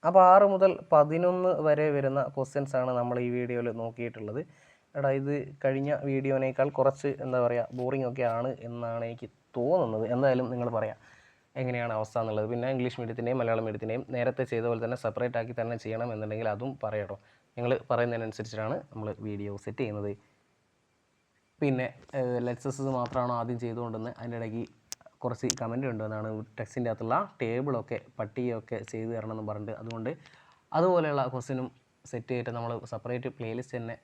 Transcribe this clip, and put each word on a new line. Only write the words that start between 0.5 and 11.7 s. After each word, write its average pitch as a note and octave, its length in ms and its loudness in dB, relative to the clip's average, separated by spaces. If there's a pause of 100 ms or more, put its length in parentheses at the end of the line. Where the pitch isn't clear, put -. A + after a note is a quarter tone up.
മുതൽ F#3+ 200 8 (200)
പതിനൊന്ന് F3 580 6 (160)
വരെ D3+ 200 4 (100)
വരുന്ന C#3 240 2 (140)
ക്വസ്റ്റ്യൻസ് C#3 460 -4
ആണ് B2+ 180 0
നമ്മൾ B2 180 0 (100)
ഈ - 20 0 (100)
വീഡിയോയിൽ A#2+ 300 -2 (140)
നോക്കിയിട്ടുള്ളത്. A2+ 580 -6 (580)
എടാ, C#3 200 2
ഇത് C#3 160 -2 (300)
കഴിഞ്ഞ C3+ 260 2 (200)
വീഡിയോനേക്കാൾ C3+ 580 2 (100)
കുറച്ച്, C3+ 320 4 (140)
എന്താ B2+ 200 0
പറയുക, A#2+ 220 2 (140)
ബോറിംഗ് C3 300 -2
ഒക്കെ B2+ 140 -2 (120)
ആണ് B2 140 -2 (180)
എന്നാണ് A#2 400 -6
എനിക്ക് A#2 200 -10 (280)
തോന്നുന്നത്. B2 480 2 (100)
എന്തായാലും B2+ 400 4
നിങ്ങൾ B2 140 -2 (100)
പറയാം A2 200 -4 (600)
എങ്ങനെയാണ് B2 380 -2